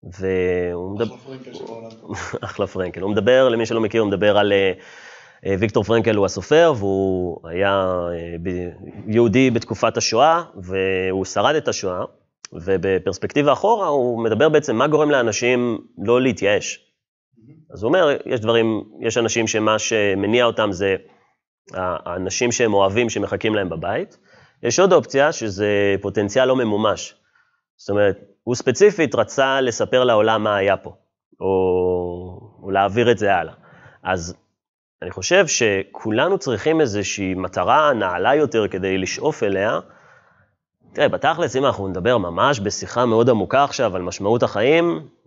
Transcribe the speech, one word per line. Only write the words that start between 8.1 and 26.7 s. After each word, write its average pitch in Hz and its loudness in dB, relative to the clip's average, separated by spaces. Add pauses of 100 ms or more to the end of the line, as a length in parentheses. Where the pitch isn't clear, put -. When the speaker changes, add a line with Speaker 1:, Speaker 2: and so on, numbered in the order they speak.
Speaker 1:
אה, 85 -10
ב-, 87 -6 (360)
יהודי 117 4
בתקופת 113 -2
השואה, 147 2 (200)
והוא 95 -2
שרד 110 0
את 151 -2
השואה, 98 -4 (480)
ובפרספקטיבה 95 -2
אחורה 202 0
הוא 123 -2
מדבר 113 2
בעצם 147 2
מה 127 2
גורם 151 2
לאנשים 123 0 (200)
לא 117 2
להתייאש. 101 0 (840)
אז 90 -14
הוא 113 -2
אומר, 151 4 (100)
יש 123 -2
דברים, 113 2 (160)
יש 117 -2
אנשים 113 0
שמה 107 0
שמניע 104 2
אותם 110 0
זה 95 -2 (800)
ה-, 90 -6
האנשים 113 -4
שהם 113 0
אוהבים 98 2
שמחכים 107 -4
להם 98 -2
בבית, 87 -8 (440)
יש 123 0
עוד 185 4
אופציה, 143 2
שזה 101 0
פוטנציאל 101 0
לא 127 2
ממומש. 107 -2 (640)